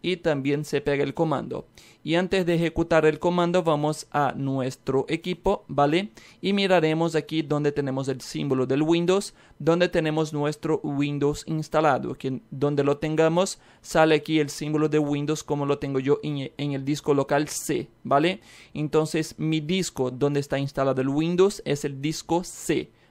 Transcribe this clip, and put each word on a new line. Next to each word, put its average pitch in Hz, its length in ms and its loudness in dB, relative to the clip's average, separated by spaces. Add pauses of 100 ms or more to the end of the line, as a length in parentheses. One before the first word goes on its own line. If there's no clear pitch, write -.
y 180 180 -2
también 143 480 0
se 143 160 -2
pega 139 200 0
el 139 120 -2
comando. 147 520 -2 (360)
Y 156 140 0
antes 185 280 0
de 170 120 2
ejecutar 165 500 2
el 151 120 4
comando 175 440 2
vamos 151 480 0
a 143 260 0
nuestro 135 720 -2
equipo, 175 580 -2
¿vale? 147 440 0 (320)
Y 190 100 0
miraremos 165 600 2
aquí 156 260 -2
donde 147 320 0
tenemos 135 360 -4
el 131 120 -4
símbolo 135 460 -2
del 135 160 2
Windows, 170 500 2 (260)
donde 170 300 2
tenemos 156 460 0
nuestro 151 480 -2
Windows 143 640 -2
instalado, 156 680 0
que 131 340 -6
donde 143 340 0
lo 143 140 2
tengamos 160 600 2 (220)
sale 160 360 4
aquí 156 240 0
el 143 100 0
símbolo 151 400 -2
de 151 80 2
Windows 147 440 -2
como 147 220 -2
lo 143 140 0
tengo 139 200 -4
yo 135 240 2
en, 143 360 -6
en 143 140 -2
el 135 120 -6
disco 147 300 0
local 143 340 0
C, - 400 -4 (140)
¿vale? 165 400 2 (320)
Entonces 156 640 -2
mi 156 220 0
disco 151 500 -2
donde 143 300 0
está 143 180 -4
instalado 135 420 0
el 135 80 0
Windows 175 560 2
es 143 220 -2
el 139 160 -6
disco 165 420 -2
C, - 460 -4 (200)